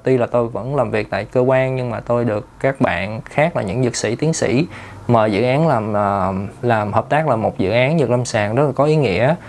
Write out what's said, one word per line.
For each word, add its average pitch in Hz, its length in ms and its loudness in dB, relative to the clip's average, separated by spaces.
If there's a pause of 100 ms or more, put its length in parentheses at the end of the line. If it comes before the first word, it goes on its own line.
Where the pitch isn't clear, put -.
tuy 131 140 2
là 117 80 2
tôi 120 220 0
vẫn 117 280 -6
làm 117 160 0
việc - 180 -2
tại 101 160 -4
cơ 127 160 0
quan 131 340 2
nhưng 123 140 -4
mà 107 100 -6
tôi 120 260 0
được 104 220 -2 (120)
các 135 220 0
bạn 95 440 -4
khác 160 300 0
là 117 80 -2
những 107 200 -2
dược 117 120 -2
sĩ, 113 200 -2
tiến 156 180 0
sĩ 123 340 0 (400)
mời 110 240 4
dự 101 120 2
án 139 240 2
làm, 110 260 0
ờ, 98 400 0 (280)
làm 107 320 0
hợp 113 160 0
tác, 151 180 2
là 123 80 2
một 104 220 -2
dự 95 140 0
án 131 280 2
dược 120 100 2
lâm 123 160 2
sàng 107 300 0
rất 139 80 4
là 139 80 2
có 139 140 2
ý 156 100 4
nghĩa. 123 400 2 (140)